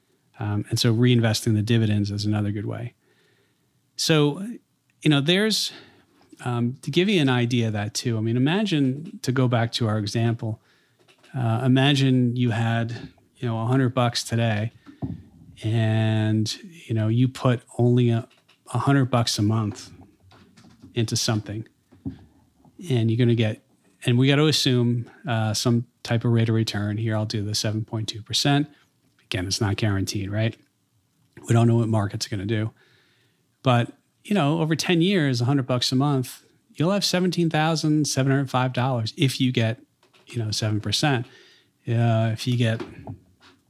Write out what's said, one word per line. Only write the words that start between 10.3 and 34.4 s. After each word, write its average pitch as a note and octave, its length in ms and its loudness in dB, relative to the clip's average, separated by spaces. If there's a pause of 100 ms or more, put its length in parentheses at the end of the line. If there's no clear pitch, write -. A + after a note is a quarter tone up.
uh, A#2 260 0
imagine C3 720 4
you B2 140 2
had, A#2 460 -2 (400)
you B2 120 -8
know, A2+ 140 -4
a A2+ 40 -4
hundred B2+ 280 2
bucks A#2+ 300 0
today A2+ 480 -2 (920)
and, A2 880 0 (360)
you A2+ 80 -2
know, A2 140 0
you B2 180 4
put B2+ 340 0 (160)
only A#2+ 320 4
a, A#2 180 0 (460)
a B2+ 60 -2
hundred C#3 320 2
bucks A#2+ 260 0
a G#2+ 60 0
month A2 480 -2 (1040)
into A#2 220 -2
something G#2+ 500 -4 (1200)
and A2+ 220 2
you're A2+ 60 0
gonna A#2+ 180 4
get, G#2+ 260 -2 (440)
and A#2+ 120 2
we C3+ 120 4
gotta C#3+ 160 4
assume, B2 680 0 (160)
uh, A2 260 -2
some A#2 320 0 (180)
type A#2 200 -2
of B2 80 0
rate A2+ 160 2
of A2+ 80 0
return. G#2 400 -2
Here, A2 220 -4
I'll G#2+ 80 -2
do G#2+ 180 -6
the G#2 100 -6
seven A2 300 -4
point A2 240 -8
two G#2 140 -12
percent. C#3+ 480 0 (560)
Again, F2+ 200 -4
it's G2 160 -4
not G2 140 0
guaranteed, G2 560 -2
right? A2+ 260 -2 (880)
We A#2 60 2
don't A#2 140 6
know A#2 80 4
what A#2 140 2
markets G#2+ 360 -2
are - 40 -18
gonna G2 160 -6
do. A2 260 -2 (920)
But, A#2+ 300 2 (320)
you - 100 -2
know, D#3+ 280 2